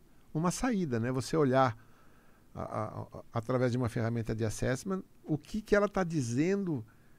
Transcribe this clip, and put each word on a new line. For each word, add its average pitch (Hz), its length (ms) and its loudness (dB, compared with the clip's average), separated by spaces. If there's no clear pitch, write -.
uma 165 160 2
saída, 175 500 0
né? 117 120 0
Você 131 240 -2
olhar 135 420 4
a, - 80 -10
a, 107 400 -6
a, - 220 -14
através 123 380 0
de 120 60 0
uma 127 120 0
ferramenta 117 440 -2
de 113 120 -2
assessment, 131 580 -2
o 151 120 0
que - 240 -6
que - 140 2
ela 202 140 4
tá 196 160 0
dizendo 160 800 0